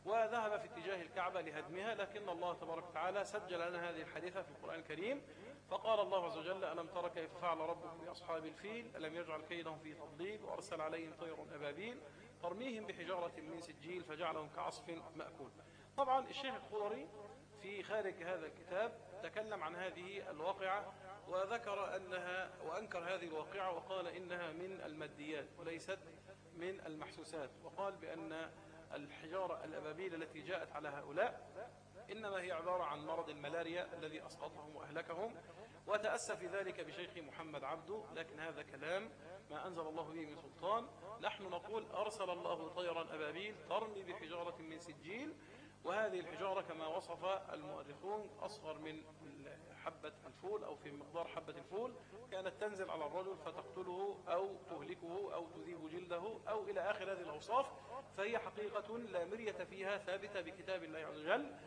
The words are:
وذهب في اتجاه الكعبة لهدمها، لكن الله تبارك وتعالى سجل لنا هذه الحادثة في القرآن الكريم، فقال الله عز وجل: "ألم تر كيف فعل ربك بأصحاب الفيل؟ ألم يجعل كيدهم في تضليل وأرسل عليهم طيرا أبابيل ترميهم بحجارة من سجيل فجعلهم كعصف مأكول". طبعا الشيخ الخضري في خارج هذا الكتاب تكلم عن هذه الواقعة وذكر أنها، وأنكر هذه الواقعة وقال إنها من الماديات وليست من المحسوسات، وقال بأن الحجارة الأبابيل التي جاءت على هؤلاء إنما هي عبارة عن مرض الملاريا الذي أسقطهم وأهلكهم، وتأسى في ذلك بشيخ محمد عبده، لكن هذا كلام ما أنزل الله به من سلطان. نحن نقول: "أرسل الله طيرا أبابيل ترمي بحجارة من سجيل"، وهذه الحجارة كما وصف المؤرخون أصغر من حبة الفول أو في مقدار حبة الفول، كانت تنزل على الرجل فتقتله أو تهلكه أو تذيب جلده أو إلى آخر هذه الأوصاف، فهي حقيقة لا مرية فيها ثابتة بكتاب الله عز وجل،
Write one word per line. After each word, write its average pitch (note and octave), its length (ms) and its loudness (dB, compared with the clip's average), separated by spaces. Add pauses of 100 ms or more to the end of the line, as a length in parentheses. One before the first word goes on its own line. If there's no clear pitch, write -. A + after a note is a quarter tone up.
وذهب A3 560 8
في - 60 -2
اتجاه F3 360 0
الكعبة F3+ 380 2
لهدمها، D#3+ 540 0
لكن G3+ 340 0
الله F3 260 2
تبارك E3 340 -2
وتعالى F#3+ 360 4
سجل F3+ 440 2
لنا F3 220 2
هذه D#3+ 120 0
الحادثة F3 400 -2
في D3+ 80 -8
القرآن E3 280 -4
الكريم، F#3 440 0 (480)
فقال G#3+ 300 8
الله F#3 240 6
عز E3 140 2
وجل: F3+ 260 0
"ألم E3 220 2
تر F3 220 2
كيف E3+ 300 -2
فعل E3+ 200 6
ربك E3 420 0
بأصحاب E3 460 -2
الفيل؟ A3+ 500 -4
ألم D#3 180 0
يجعل E3 260 0
كيدهم D#3+ 380 -2
في D3+ 160 -6
تضليل D#3 500 -4
وأرسل E3+ 360 0
عليهم D#3+ 400 0
طيرا D#3 340 -4
أبابيل D3+ 460 -2 (420)
ترميهم G#3+ 440 0
بحجارة F3 540 0
من E3 200 -6
سجيل E3 440 -4
فجعلهم D#3 520 0
كعصف D#3+ 340 -2 (260)
مأكول". C#3 340 -6 (460)
طبعا C4 320 8
الشيخ C4+ 260 0
الخضري G#3+ 540 0 (540)
في G3 200 -2
خارج F#3+ 400 2
هذا E3+ 240 0
الكتاب F#3+ 460 0 (300)
تكلم G#3+ 400 0
عن D#3+ 140 -2
هذه F3+ 540 -2
الواقعة F#3+ 640 2 (360)
وذكر G3 680 4
أنها، F3+ 540 0 (160)
وأنكر F#3 320 0
هذه F3 260 0
الواقعة F3 520 2
وقال F3+ 300 0
إنها F3 460 -2
من F#3 320 -4
الماديات D3+ 640 -2 (100)
وليست E3+ 400 -2 (560)
من F3+ 320 -2
المحسوسات، D#3 640 -4 (140)
وقال F#3+ 320 0
بأن D#3+ 540 -4 (440)
الحجارة D#3+ 720 0
الأبابيل D#3+ 580 -2
التي D#3 180 -6
جاءت E3 320 0
على D3+ 160 0
هؤلاء D3 600 2 (640)
إنما G3+ 280 -2
هي F3+ 120 0
عبارة F3 300 4
عن D3+ 240 0
مرض E3 220 2
الملاريا E3 640 0
الذي D#3 320 -4
أسقطهم D3+ 500 -8
وأهلكهم، E3 580 -2 (520)
وتأسى G#3 500 6
في F3+ 100 -2
ذلك F#3 340 0
بشيخ E3 360 -4
محمد D3+ 480 -4
عبده، D#3+ 380 -2 (120)
لكن D#3 260 -4
هذا D#3 220 -2
كلام D#3+ 480 0 (400)
ما D3 160 -2
أنزل E3+ 160 0
الله D#3 200 0
به D#3 240 -4
من D3 100 -6
سلطان. E3 500 2 (340)
نحن G#3 220 2
نقول: G3 520 0
"أرسل G#3 360 2
الله E3+ 380 2
طيرا E3+ 460 2
أبابيل D#3+ 400 0 (140)
ترمي G#3 340 4
بحجارة F3 600 -2
من D#3+ 160 -6
سجيل"، F3 560 -4 (500)
وهذه F#3+ 360 6
الحجارة F3 400 2
كما D#3+ 260 -2
وصف E3+ 380 0
المؤرخون E3 1080 0 (100)
أصغر D#3 380 -2
من D#3 240 -4 (800)
حبة D3+ 280 -4 (140)
الفول G3+ 380 -2
أو D3 120 -4
في D3 140 -8
مقدار D3 380 -2
حبة D#3+ 300 -4
الفول، A3+ 360 0 (360)
كانت F#3 300 0
تنزل G3+ 300 0
على D#3+ 160 2
الرجل F#3 300 0
فتقتله F3+ 920 -2
أو F3+ 280 4 (120)
تهلكه E3+ 640 -2
أو E3+ 120 0
تذيب E3+ 420 -6
جلده F3 500 -2 (100)
أو G#3+ 160 2
إلى G3 160 2
آخر G3 320 4
هذه F3+ 80 0
الأوصاف، F3 460 6 (500)
فهي G#3+ 220 6
حقيقة G#3 600 0
لا F#3+ 260 2
مرية G#3+ 280 0
فيها F#3+ 460 0
ثابتة G3 420 0
بكتاب E3+ 440 -2
الله D#3 140 -4
عز D3+ 220 -2
وجل، A3+ 340 4 (120)